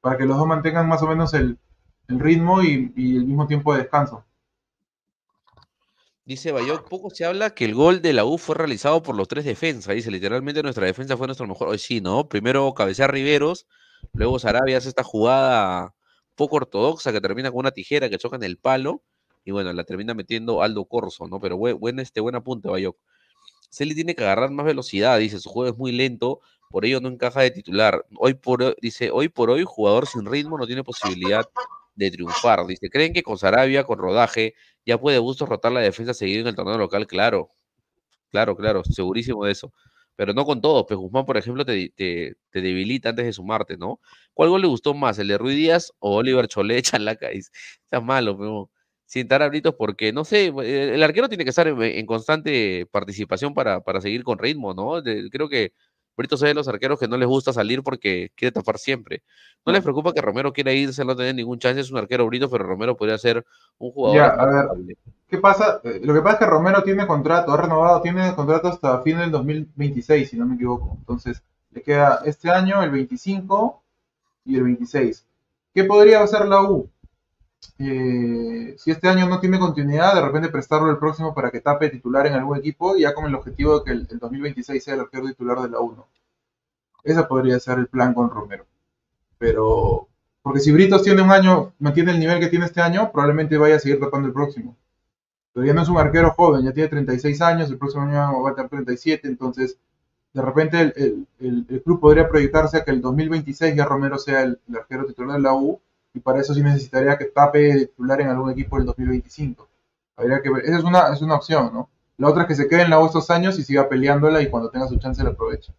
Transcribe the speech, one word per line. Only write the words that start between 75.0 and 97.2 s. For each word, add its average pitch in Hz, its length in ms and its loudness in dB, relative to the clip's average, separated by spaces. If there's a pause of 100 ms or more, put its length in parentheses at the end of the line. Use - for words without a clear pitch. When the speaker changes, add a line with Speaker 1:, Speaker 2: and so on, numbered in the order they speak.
Speaker 1:
¿Qué 190 120 4
podría 208 380 10
hacer 208 240 2
la 196 160 6
U? 196 260 0 (920)
Eh, 123 960 -2
si - 140 -2
este 160 180 0
año 185 180 4
no 185 120 0
tiene 185 200 2
continuidad, 156 560 2
de 170 60 4
repente 151 280 0
prestarlo 151 400 0
el 147 80 2
próximo 156 380 -4
para 127 160 -4
que 117 100 -8
tape 143 280 2
titular 131 380 0
en 143 60 0
algún 139 240 -2
equipo, 151 400 -2
ya 147 160 2
con 151 120 -6
el 139 100 -2
objetivo 147 440 0
de 143 60 -6
que 131 60 -6
el, 117 200 -6
el 117 80 -12
dos 120 120 -10
mil 139 100 -8
veintiséis 143 420 -6
sea 139 120 -6
el 131 60 -4
arquero 131 260 -10
titular 123 340 -4
de 123 80 -6
la 117 120 -6
U, 113 140 -6
¿no? - 120 -20 (960)
Ese 160 200 0
podría 127 360 0
ser 127 200 -2
el 123 80 -2
plan 127 260 2
con 120 160 0
Romero. 104 360 -12 (720)
Pero, 110 680 0 (340)
porque 135 180 -2
si 147 120 4
Britos 190 320 8
tiene 196 180 6
un 190 100 8
año, 185 480 6
mantiene 151 320 2
el 165 80 2
nivel 170 200 2
que 170 80 2
tiene 175 180 2
este 175 160 -2
año, 190 300 2
probablemente 151 460 2
vaya 151 200 8
a - 20 4
seguir 139 200 2
tapando 139 280 -2
el 123 60 -4
próximo. 135 440 -6 (760)
Pero 123 120 -2
ya 147 80 4
no 170 80 4
es 156 80 0
un 175 80 4
arquero 156 340 6
joven, 151 340 4
ya 131 80 -2
tiene 151 160 0
treinta 139 240 -2
y 127 60 -2
seis 147 220 -2